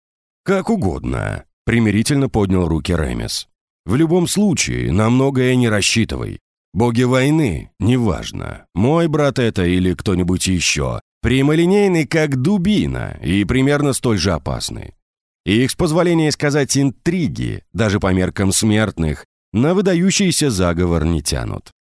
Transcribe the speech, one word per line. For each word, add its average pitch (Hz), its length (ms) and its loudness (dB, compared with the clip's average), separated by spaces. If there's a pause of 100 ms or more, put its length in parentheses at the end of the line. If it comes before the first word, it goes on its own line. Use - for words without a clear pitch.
(440)
«Как 190 260 0
угодно», 64 720 -4 (200)
примирительно 113 640 2
поднял 95 400 2
руки 80 260 -2
Ремес. 62 540 -4 (360)
В 104 120 -2
любом 165 320 2
случае, 65 640 0
на 107 180 2
многое 127 460 2
не 123 120 2
рассчитывай. 90 720 -2 (340)
Боги 117 300 2
войны, 127 760 0
неважно, 80 960 -2
мой 156 340 2
брат 147 300 0
это 110 260 0
или 92 300 2
кто-нибудь 90 520 0
еще, 73 540 -2 (220)
прямолинейный, 165 840 2
как 147 340 0
дубина, 127 840 0
и 95 220 2
примерно 139 480 2
столь 113 260 0
же 87 140 0
опасны. 58 600 -6 (500)
И 107 180 2
их, 131 80 0
с - 40 -8
позволения 165 580 2
сказать, 143 440 -2
интриги, 139 840 -2 (100)
даже 101 280 0
по 95 120 0
меркам 95 400 0
смертных, 104 720 0 (280)
на 143 220 2
выдающийся 180 760 0
заговор 87 540 0
не 82 180 0
тянут. 57 480 -6 (100)